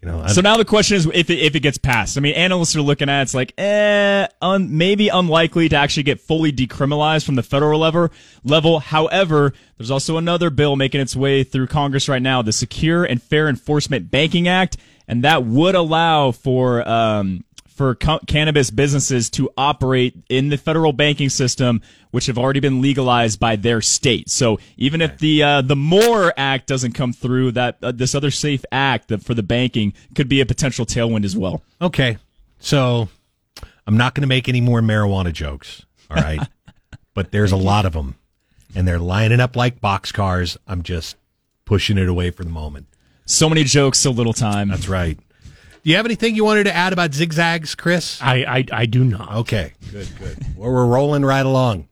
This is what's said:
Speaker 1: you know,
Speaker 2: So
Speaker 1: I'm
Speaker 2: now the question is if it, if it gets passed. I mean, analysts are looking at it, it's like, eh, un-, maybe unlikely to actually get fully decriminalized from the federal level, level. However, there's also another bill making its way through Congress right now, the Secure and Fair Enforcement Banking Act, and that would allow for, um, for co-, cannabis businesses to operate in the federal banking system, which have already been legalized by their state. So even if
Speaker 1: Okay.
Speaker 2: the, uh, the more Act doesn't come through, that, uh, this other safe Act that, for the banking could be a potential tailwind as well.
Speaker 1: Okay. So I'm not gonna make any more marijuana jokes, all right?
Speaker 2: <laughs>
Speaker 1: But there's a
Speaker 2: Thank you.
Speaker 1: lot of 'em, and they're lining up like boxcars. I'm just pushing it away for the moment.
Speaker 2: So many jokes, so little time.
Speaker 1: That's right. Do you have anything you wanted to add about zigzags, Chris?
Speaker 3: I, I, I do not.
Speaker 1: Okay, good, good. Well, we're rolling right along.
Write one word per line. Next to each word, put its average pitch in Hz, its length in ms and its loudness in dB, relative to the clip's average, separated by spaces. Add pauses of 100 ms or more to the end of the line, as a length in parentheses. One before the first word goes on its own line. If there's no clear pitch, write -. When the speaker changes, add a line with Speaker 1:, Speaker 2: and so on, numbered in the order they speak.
Speaker 1:
you - 80 -10
know, - 180 -6
Speaker 2:
So 175 140 2
Speaker 1:
I'm - 20 2
Speaker 2:
now 208 140 4
the 226 80 2
question 208 320 2
is 165 100 2
if 165 240 0
it, 170 80 0
if 151 160 2
it 156 60 0
gets 139 180 0
passed. 117 380 -2
I 135 40 -4
mean, 143 140 0
analysts 175 400 0
are 151 80 0
looking 143 260 0
at 139 120 0
it, - 20 0
it's 127 120 -4
like, 127 240 -2
eh, 208 680 2 (140)
un-, 185 360 0
maybe 202 320 2
unlikely 165 600 2
to 151 80 2
actually 143 280 0
get 135 160 0
fully 156 320 0
decriminalized 147 720 -2
from 147 120 -2
the 120 60 0
federal 151 360 0
level, 160 320 2 (320)
level. 156 380 4
However, 156 720 2 (260)
there's 113 140 -10
also 139 240 -2
another 170 340 0
bill 143 260 2
making 135 240 0
its 131 140 -4
way 135 300 2
through 131 240 -4
Congress 143 400 -2
right 131 140 0
now, 131 200 0
the 107 100 -2
Secure 165 520 -2
and 123 180 -2
Fair 156 260 0
Enforcement 143 600 -2
Banking 170 380 0
Act, 185 280 0 (300)
and 120 160 -4
that 147 220 2
would 156 320 2
allow 160 560 2
for, 127 560 0
um, 107 560 0 (300)
for 131 200 0
co-, - 320 -2
cannabis 147 440 2
businesses 135 600 0
to 131 260 -4
operate 131 580 0 (140)
in 135 220 0
the 147 60 0
federal 156 360 0
banking 147 360 0
system, 123 520 0 (300)
which 123 160 -4
have 120 120 -4
already 135 220 0
been 131 220 0
legalized 123 580 2
by 113 160 2
their 113 240 0
state. - 500 0
So 113 280 0 (180)
even 143 240 -2
if 160 120 0
Speaker 1:
Okay. - 80 -20
Speaker 2:
the, 151 220 2
uh, 143 200 2
the 135 140 0
more 190 600 4
Act 135 300 -4
doesn't 127 260 -4
come 123 200 -4
through, 127 400 -2
that, 123 300 -2
uh, 123 100 -4
this 123 220 -4
other 143 160 0
safe 143 400 -4
Act 131 380 -2
that, 104 140 -4
for 123 120 -4
the 113 80 -2
banking 117 520 -2 (200)
could 139 140 0
be 135 120 4
a 123 60 2
potential 127 400 -2
tailwind 117 380 0
as 95 120 -4
well. 87 260 -4 (180)
Speaker 1:
Okay. 135 380 0 (420)
So 123 480 0 (760)
I'm 107 100 2
not 120 180 2
gonna 143 140 -2
make 131 200 0
any 123 120 0
more 120 200 2
marijuana 101 520 0
jokes, 71 520 -10 (260)
all - 60 -4
right? 78 240 -2
Speaker 2:
<laughs> 151 80 -6 (640)
Speaker 1:
But 98 160 -4
there's 104 220 2
a 98 40 2
Speaker 2:
Thank 95 80 0
you. - 20 2
Speaker 1:
lot 101 180 2
of 87 100 -2
'em, 69 200 -6 (600)
and 92 140 0
they're 87 100 0
lining 104 400 2
up 123 160 0
like 123 280 -2
boxcars. 95 760 -2 (100)
I'm 90 160 -6
just 82 340 -8 (500)
pushing 101 320 0
it 92 100 2
away 90 220 -2
for 90 120 -14
the 85 60 -8
moment. 73 380 -10 (400)
Speaker 2:
So 160 240 2
many 156 140 4
jokes, 139 340 2
so 139 120 2
little 117 220 0
time. 101 360 -2
Speaker 1:
That's 95 200 -4
right. 87 300 -2
Do - 720 -10
you 165 60 6
have 226 100 0
anything 226 300 0
you 214 80 2
wanted 208 200 2
to 190 100 0
add 180 200 0
about 170 180 -2
zigzags, 165 600 -2
Chris? - 480 -4
Speaker 3:
I, 127 220 2
I, 131 280 0
I 117 140 0
do 123 180 2
not. 110 260 -2 (100)
Speaker 1:
Okay, 101 340 -4 (160)
good, 101 180 -12 (100)
good. 95 200 -12 (180)
Well, 110 160 -6
we're 123 140 2
rolling 139 360 2
right 135 220 2
along. 127 480 0